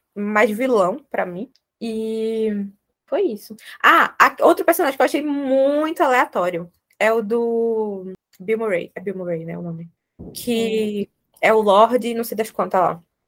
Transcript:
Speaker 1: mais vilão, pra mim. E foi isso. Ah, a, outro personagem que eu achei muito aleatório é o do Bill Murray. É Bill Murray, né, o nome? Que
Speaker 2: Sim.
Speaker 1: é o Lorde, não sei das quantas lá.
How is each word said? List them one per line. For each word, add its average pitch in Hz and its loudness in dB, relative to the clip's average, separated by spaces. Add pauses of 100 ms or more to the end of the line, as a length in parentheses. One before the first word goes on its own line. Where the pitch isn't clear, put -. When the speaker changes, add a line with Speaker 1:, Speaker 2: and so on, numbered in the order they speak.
(120)
Speaker 1:
mais 208 2
vilão, 220 0
pra 196 -4
mim. 185 -10 (300)
E 220 -4 (400)
foi 359 -2
isso. 220 -6 (280)
Ah, 311 4
a, - 2
outro 339 4
personagem 330 2
que - 0
eu 254 6
achei 285 -2
muito 285 0
aleatório 185 0 (280)
é 220 4
o 226 0
do 220 -2 (280)
Bill 214 -2
Murray. 208 -2
É - -12
Bill 190 -6
Murray, 175 -6
né, 165 -10
o 175 -10
nome? 170 -10 (460)
Que 220 -2
Speaker 2:
Sim. - -10 (320)
Speaker 1:
é 185 6
o 220 4
Lorde, 220 4
não 233 -4
sei 220 -10
das 214 -4
quantas 185 0
lá. 170 0 (260)